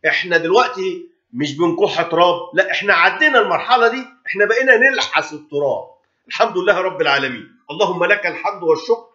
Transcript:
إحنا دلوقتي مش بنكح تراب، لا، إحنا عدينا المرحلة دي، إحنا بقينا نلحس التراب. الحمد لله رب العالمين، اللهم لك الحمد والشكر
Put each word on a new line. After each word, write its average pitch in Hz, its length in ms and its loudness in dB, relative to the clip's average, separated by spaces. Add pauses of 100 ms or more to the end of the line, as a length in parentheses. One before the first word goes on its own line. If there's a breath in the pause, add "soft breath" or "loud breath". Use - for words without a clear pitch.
إحنا 170 300 0
دلوقتي 185 720 0 (240)
مش 135 240 -4
بنكح 170 440 0
تراب، 170 380 2 (140)
لا، 185 180 0
إحنا 196 220 0
عدينا 240 460 2
المرحلة 202 480 2
دي، 254 180 -4 (220)
إحنا 202 180 0
بقينا 233 320 4
نلحس 220 560 0
التراب. 143 540 -4 (400)
الحمد - 300 -2
لله 185 240 0
رب 185 200 -4
العالمين، 135 560 -2 (140)
اللهم 175 340 0
لك 202 200 0
الحمد 170 380 -6
والشكر 226 520 0